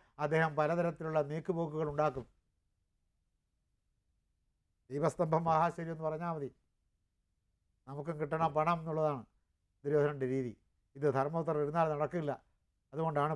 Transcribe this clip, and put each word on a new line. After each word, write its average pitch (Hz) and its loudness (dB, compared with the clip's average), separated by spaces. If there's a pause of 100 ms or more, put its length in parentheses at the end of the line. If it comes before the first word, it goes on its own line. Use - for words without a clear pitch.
(240)
അദ്ദേഹം 160 2
പലതരത്തിലുള്ള 160 2 (100)
നീക്കുപോക്കുകൾ 156 -2
ഉണ്ടാക്കും. 143 0 (2750)
ദീപസ്തംഭം 160 2
മഹാശ്ചര്യം 165 2
എന്ന് 160 -8
പറഞ്ഞാൽ 165 -4
മതി. 139 -6 (1400)
നമുക്കും 147 -8
കിട്ടണം 160 0
പണം 165 2
എന്നുള്ളതാണ് 156 -2 (640)
ദുര്യോധനൻ്റെ 143 2
രീതി. 127 -2 (440)
ഇത് 143 -2 (100)
ധർമ്മപുത്രർ 151 0
ഇരുന്നാൽ 160 2
നടക്കില്ല. 147 -2 (600)
അതുകൊണ്ടാണ് 151 0